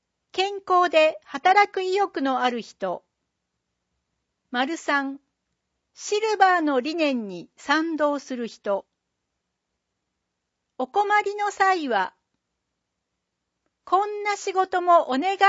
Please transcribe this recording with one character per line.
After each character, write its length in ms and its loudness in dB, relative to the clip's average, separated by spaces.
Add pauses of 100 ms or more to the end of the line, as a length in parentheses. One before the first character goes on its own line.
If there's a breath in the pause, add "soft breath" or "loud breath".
(320)
健 360 -4
康 220 4
で 340 2
働 480 4
く 100 -4
意 140 -2
欲 260 -2
の 200 -2
あ 80 2
る 120 -4
人。 420 -8 (1500)
丸 260 -2
三、 420 -4 (760)
シ 280 -4
ル 160 0
バ 200 4
ー 40 0
の 200 0
理 120 -6
念 340 -2
に 300 -12
賛 380 -2
同 240 0
す 160 -12
る 120 -8
人。 380 -6 (1900)
お 100 -4
困 340 2
り 140 -6
の 160 -4
際 360 0
は、 260 -2 (1700)
「こ 200 2
ん 180 -8
な 120 -2
仕 180 -8
事 280 0
も 280 4
お 100 0
願 180 -2 (120)